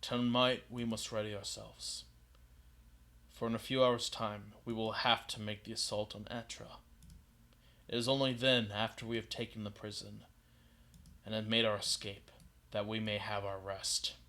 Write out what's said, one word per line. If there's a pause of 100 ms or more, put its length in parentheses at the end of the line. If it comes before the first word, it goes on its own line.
Tonight
we
must
ready
ourselves. (1200)
For
in
a
few
hours
time, (100)
we
will
have
to
make
the
assault
on
Etra. (1080)
It
is
only
then,
after
we
have
taken
the
prison (1000)
and
have
made
our
escape, (400)
that
we
may
have
our
rest. (140)